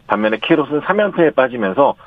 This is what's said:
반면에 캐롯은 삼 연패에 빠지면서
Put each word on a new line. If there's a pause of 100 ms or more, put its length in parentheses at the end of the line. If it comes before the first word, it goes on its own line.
반면에
캐롯은
삼
연패에
빠지면서 (120)